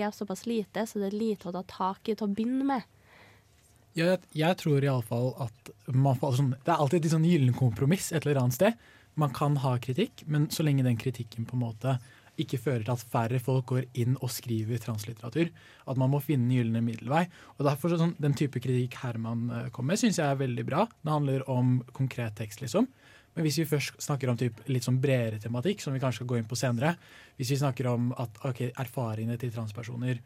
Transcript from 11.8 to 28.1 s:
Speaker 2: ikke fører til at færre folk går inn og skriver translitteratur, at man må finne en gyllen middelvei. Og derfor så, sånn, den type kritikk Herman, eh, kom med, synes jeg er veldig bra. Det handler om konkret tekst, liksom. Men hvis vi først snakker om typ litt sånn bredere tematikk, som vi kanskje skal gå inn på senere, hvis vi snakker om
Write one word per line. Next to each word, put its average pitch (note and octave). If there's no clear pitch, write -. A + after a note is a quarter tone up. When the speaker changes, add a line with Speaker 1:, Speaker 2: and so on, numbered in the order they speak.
Speaker 2:
ikke -
fører B2+
til B2
at B2
færre A#2
folk C3
går B2+
inn B2
og A#2+
skriver A2
translitteratur, A#2
at C3+
man C3
må C#3
finne C3+
en B2+
gyllen A2+
middelvei. B2
Og C#3+
derfor D3
så, E3+
sånn, E3+
den C#3+
type C#3+
kritikk B2+
Herman, A#2
eh, B2
kom B2
med, F#3+
synes G#3+
jeg D#3+
er C#3
veldig B2+
bra. D3+
Det D3+
handler C#3
om B2+
konkret B2
tekst, A2
liksom. G3
Men D#3+
hvis D3
vi D#3
først -
snakker B2+
om A#2
typ B2
litt B2
sånn B2+
bredere B2
tematikk, B2
som C#3+
vi C3
kanskje B2+
skal B2
gå A#2
inn A2
på B2
senere, C3
hvis C3+
vi C3+
snakker B2+
om A#2+